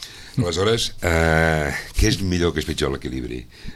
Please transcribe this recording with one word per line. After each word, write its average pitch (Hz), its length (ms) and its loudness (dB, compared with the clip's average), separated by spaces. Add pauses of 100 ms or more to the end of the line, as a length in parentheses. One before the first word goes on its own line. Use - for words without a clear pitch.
(280)
Aleshores, 98 720 0
eh, 80 720 4 (160)
què - 180 4
és 98 140 2
millor, 87 340 2
què 78 80 -2
és - 40 -6
pitjor? 71 260 -2
L'equilibri. 64 480 -6 (360)